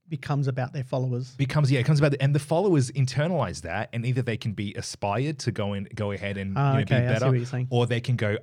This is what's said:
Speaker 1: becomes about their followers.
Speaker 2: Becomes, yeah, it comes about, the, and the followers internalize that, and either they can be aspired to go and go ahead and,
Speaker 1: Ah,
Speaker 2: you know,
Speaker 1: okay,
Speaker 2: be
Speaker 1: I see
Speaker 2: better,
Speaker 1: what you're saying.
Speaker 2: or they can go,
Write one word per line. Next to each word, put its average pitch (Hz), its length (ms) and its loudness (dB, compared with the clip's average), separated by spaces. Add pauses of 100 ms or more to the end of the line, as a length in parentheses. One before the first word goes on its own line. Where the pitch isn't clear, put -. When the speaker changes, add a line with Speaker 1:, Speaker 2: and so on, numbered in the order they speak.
Speaker 1:
becomes 143 380 -2
about 127 260 -2
their 131 120 -6
followers. 127 460 -2
Speaker 2:
Becomes, 139 420 2
yeah, 135 80 4
it 113 60 0
comes 151 120 6
about, 147 140 4
the, 143 100 -2
and 139 100 4
the 151 60 2
followers 160 540 2
internalize 139 720 -2
that, 92 300 -4
and 117 140 -4
either 127 160 0
they 117 140 -2
can 107 160 -4
be 101 220 -4
aspired 117 680 -2
to 123 100 -4
go 101 220 -2
and 98 240 -6
go 101 160 -2
ahead 98 260 -4
and, 98 180 -4
Speaker 1:
Ah, 139 120 2
Speaker 2:
you 135 80 2
know, 107 60 2
Speaker 1:
okay, - 180 2
Speaker 2:
be 120 40 4
Speaker 1:
I 123 40 0
see 120 60 0
Speaker 2:
better, 120 120 2
Speaker 1:
what 131 120 4
you're 120 80 -4
saying. 123 240 -4
Speaker 2:
or 120 160 4
they 117 140 0
can 123 140 0
go, 104 280 0